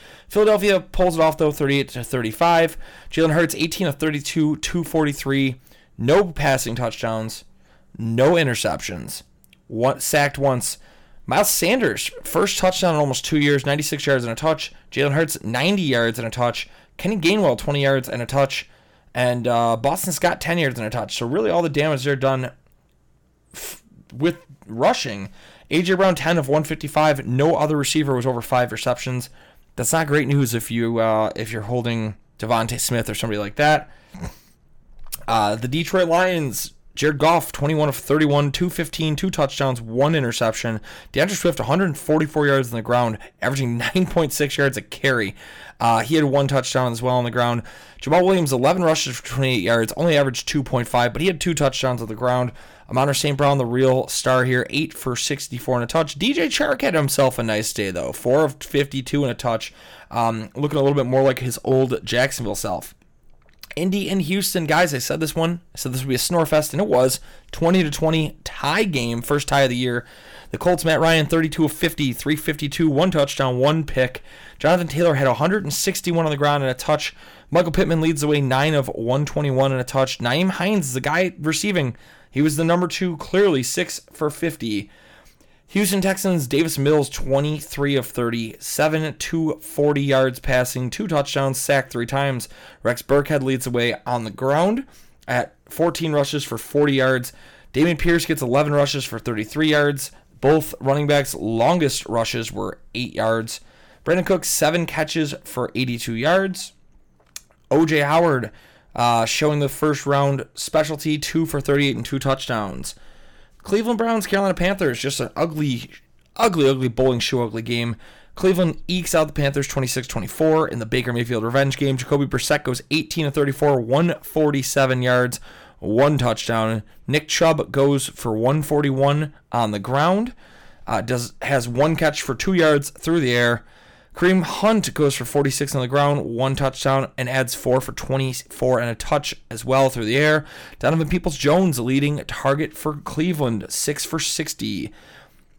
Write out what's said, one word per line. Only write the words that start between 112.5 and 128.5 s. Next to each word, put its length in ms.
Cleveland 360
Browns, 280
Carolina 280
Panthers, 480
just 180
an 160
ugly, 560
ugly, 320
ugly 180
bowling 320
shoe, 240
ugly 180
game. 360
Cleveland 540
ekes 260
out 140
the 60
Panthers 340
twenty-six 400
twenty-four 640
in 100
the 60
Baker 260
Mayfield 320
revenge 340
game. 200
Jacoby 280
Brissett 380
goes 260
eighteen 360
of 80
thirty-four, 480
one 420
forty-seven 800
yards, 400
one 380
touchdown. 640
Nick 220
Chubb 420
goes 380
for 260
one 300